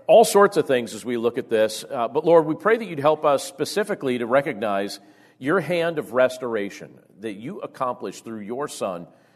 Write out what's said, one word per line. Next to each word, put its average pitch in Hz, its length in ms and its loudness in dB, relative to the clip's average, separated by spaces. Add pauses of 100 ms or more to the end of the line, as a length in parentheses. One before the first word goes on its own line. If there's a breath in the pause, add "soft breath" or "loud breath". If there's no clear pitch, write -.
all 208 180 8
sorts 202 320 4
of 151 100 2
things 120 280 0
as 101 100 -12
we 120 140 -4
look 117 180 -2
at 123 140 -8
this. 110 340 2
Uh, 139 240 -4
but, 151 160 -4
Lord, 165 220 6
we 156 80 -2
pray 220 240 2
that 233 80 -10
you'd 170 120 -10
help 156 280 2
us 139 180 2
specifically 156 720 -4
to 113 100 2
recognize 107 720 -2 (380 soft breath)
your 160 220 -2
hand 165 380 -4
of 104 160 -8
restoration 113 840 -2 (220)
that 107 140 -8
you 123 260 -14
accomplished 123 640 -10
through 113 160 -12
your 120 280 -10
Son, 87 380 -8 (300 soft breath)